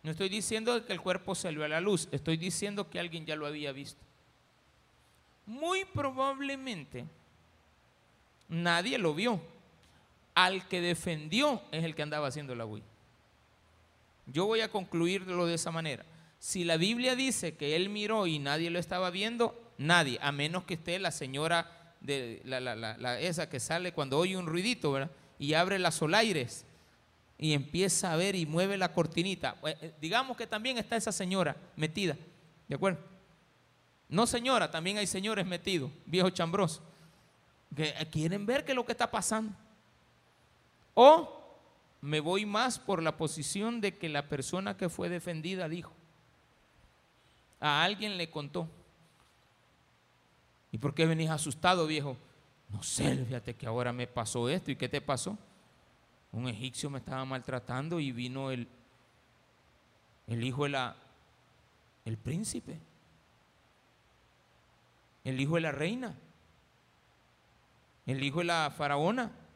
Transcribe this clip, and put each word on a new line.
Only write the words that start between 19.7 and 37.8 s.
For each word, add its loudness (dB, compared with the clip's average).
nadie, 4
a 0
menos -2
que -4
esté -4
la 0
señora 0
de -4
la, -4
la, -4
la, -6
la, -2
esa -2
que -6
sale -2
cuando 2
oye 2
un -4
ruidito, 0
¿verdad? 0
Y 0
abre 4
las 2
solaires 2
y 2
empieza 2
a 2
ver 4
y 0
mueve 2
la 0
cortinita. 0
Eh, -4
eh, -12
digamos 0
que -6
también -4
está -2
esa 0
señora 0
metida, 0
¿de -4
acuerdo? 2
No 6
señora, 2
también -2
hay 0
señores 0
metidos, -2
viejos 4
chambrosos, 0
que, 0